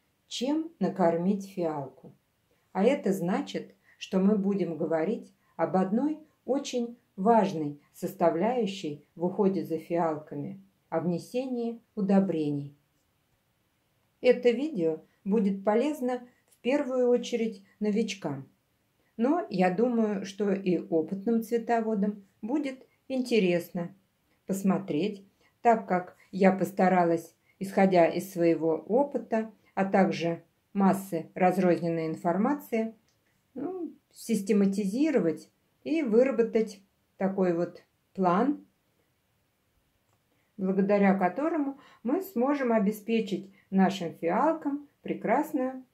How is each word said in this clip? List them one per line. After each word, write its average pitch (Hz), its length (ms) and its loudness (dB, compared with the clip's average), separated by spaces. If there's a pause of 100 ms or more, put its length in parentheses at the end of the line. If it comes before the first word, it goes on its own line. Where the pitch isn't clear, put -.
(280)
"Чем 302 520 -4
накормить 180 720 0
фиалку?". 151 640 -8 (560)
А 190 120 -2
это 226 300 2
значит, 180 640 -4 (240)
что - 180 -6
мы 202 220 4
будем 185 360 -2
говорить 160 560 -4 (240)
об 165 200 -2
одной 233 420 0 (280)
очень 240 520 -4 (180)
важной 160 640 2 (140)
составляющей 175 1200 -2
в 165 100 -6
уходе 185 400 0
за 156 140 -4
фиалками – 156 840 -4 (260)
о 165 100 -4
внесении 233 800 -4 (140)
удобрений. 165 840 0 (1400)
Это 247 300 4
видео 226 520 -2 (220)
будет 196 420 0
полезно 247 600 0 (220)
в - 140 -20
первую 254 480 0
очередь 233 520 -2 (200)
новичкам. 196 680 -2 (720)
Но 294 320 0
я 185 200 2
думаю, 208 560 0
что 202 280 -2
и 190 260 0
опытным 196 640 -2
цветоводам 220 840 -2 (160)
будет 269 460 -6 (220)
интересно 185 840 0 (520)
посмотреть, 190 840 -2 (340)
так 226 240 4
как 180 300 -4 (160)
я 190 220 4
постаралась, 180 840 2 (240)
исходя 190 480 4
из - 240 -4
своего 165 440 2
опыта, 226 760 -2 (240)
а 196 80 0
также 170 600 0 (260)
массы 196 640 0
разрозненной 170 720 2
информации, 220 880 -2 (580)
ну, 330 380 -8 (220)
систематизировать 202 1400 0 (320)
и 302 200 -2
выработать 226 800 2 (360)
такой 190 360 0
вот 170 300 -4 (300)
план, 196 520 2 (1900)
благодаря 196 600 2
которому 269 600 -2 (240)
мы 294 200 0
сможем 262 500 0
обеспечить 214 800 -2 (180)
нашим 190 440 2
фиалкам 285 720 -2 (160)
прекрасную 262 920 -4